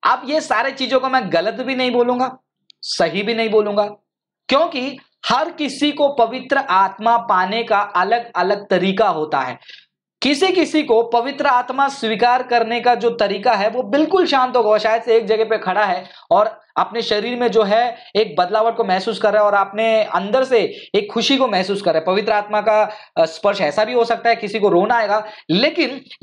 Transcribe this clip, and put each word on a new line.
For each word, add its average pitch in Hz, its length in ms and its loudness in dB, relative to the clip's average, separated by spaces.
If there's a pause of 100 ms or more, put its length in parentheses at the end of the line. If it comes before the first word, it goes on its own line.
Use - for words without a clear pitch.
(120)
अब 254 140 -2
ये 294 160 -2
सारे 247 300 -2
चीजों 254 280 -2
को 262 100 -2
मैं 226 240 -2
गलत 180 200 0
भी 254 220 -6
नहीं 254 160 -2
बोलूंगा, 247 460 0 (440)
सही 175 420 -2
भी 226 100 -2
नहीं 226 160 -2
बोलूंगा, 208 360 0 (640)
क्योंकि 277 480 0 (280)
हर 302 240 0
किसी 294 420 -4
को 285 160 0
पवित्र 254 500 0
आत्मा 208 600 0
पाने 202 460 0
का 220 160 0
अलग 208 560 -2
अलग 202 320 -2
तरीका 196 400 2
होता 151 320 -2
है। 127 200 -8 (640)
किसी 285 260 0
किसी 320 360 0
को 226 200 2
पवित्र 254 440 -2
आत्मा 254 400 0
स्वीकार 240 560 0
करने 240 380 0
का 240 140 4
जो 226 140 0
तरीका 214 440 0
है 202 160 0
वो 247 140 -4
बिल्कुल 311 420 2
शांत 254 300 0
होगा। 220 140 2
वो 214 80 4
शायद 220 260 0
से 226 120 2
एक 226 100 4
जगह 220 180 0
पे 220 140 -2
खड़ा 196 280 0
है 185 240 -4 (220)
और 208 300 2 (160)
अपने 202 240 -2
शरीर 233 380 -4
में 240 80 0
जो 214 160 2
है 226 340 0 (180)
एक 208 240 0
बदलावट 220 360 2
को 226 80 -2
महसूस 190 360 -2
कर 208 140 2
रहा 214 80 4
है 208 60 4
और 202 60 2
अपने 214 500 2
अंदर 202 400 0
से 254 160 2 (360)
एक 208 160 0
खुशी 254 260 0
को 262 100 2
महसूस 190 340 -2
कर 175 120 0
रहा 160 60 2
है। 156 60 -6
पवित्र 196 260 0
आत्मा 208 300 0
का, 214 300 2 (260)
अ, 165 80 4
स्पर्श 202 360 -2
ऐसा 160 220 0
भी 226 100 -4
हो 233 120 2
सकता 233 240 -2
है, 226 60 4
किसी 214 240 -6
को 196 100 2
रोना 196 260 4
आएगा, 214 320 0 (220)
लेकिन 269 520 0 (220)